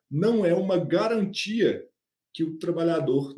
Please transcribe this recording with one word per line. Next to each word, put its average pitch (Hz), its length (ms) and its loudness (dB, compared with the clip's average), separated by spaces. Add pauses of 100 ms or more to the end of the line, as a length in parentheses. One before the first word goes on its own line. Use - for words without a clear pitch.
(100)
não 202 340 2
é 170 80 4
uma 190 240 2
garantia 202 1080 0 (480)
que 165 100 -4
o 160 140 -6
trabalhador 165 800 0